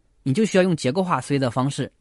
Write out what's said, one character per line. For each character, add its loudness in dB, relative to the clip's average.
你 0
就 2
需 0
要 6
用 2
结 -2
构 0
化 -2
思 -4
维 2
的 0
方 0
式 -6